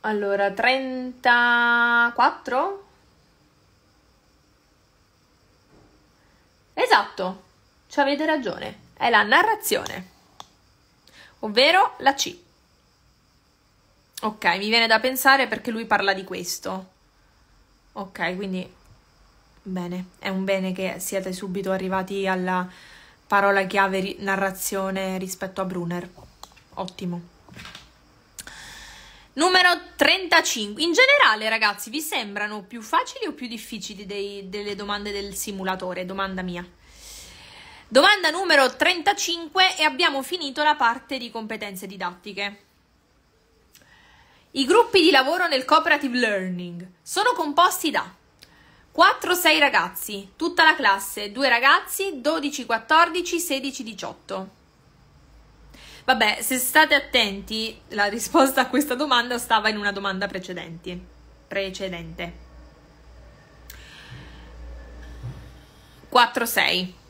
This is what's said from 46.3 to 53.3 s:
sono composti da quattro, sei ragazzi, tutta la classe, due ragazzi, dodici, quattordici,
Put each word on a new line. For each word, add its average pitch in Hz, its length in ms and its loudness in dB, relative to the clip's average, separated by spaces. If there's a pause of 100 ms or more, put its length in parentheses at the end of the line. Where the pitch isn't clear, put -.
sono 440 320 0
composti 330 600 2
da 180 200 -4 (800)
quattro, 359 440 4
sei 320 260 4
ragazzi, 196 760 0
tutta 339 300 2
la 320 100 8
classe, 208 560 0
due 254 180 0
ragazzi, 294 720 2
dodici, 277 460 -2
quattordici, 320 720 2